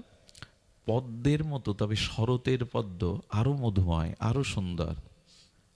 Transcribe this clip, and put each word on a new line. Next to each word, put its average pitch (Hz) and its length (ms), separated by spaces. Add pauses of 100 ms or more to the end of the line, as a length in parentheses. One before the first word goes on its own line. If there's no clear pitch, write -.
(880)
পদ্মের 127 580
মতো, 135 280
তবে 104 240
শরতের 123 680
পদ্ম 104 560 (100)
আরো 123 260
মধুময়, 92 640
আরো 120 260
সুন্দর। 85 500 (800)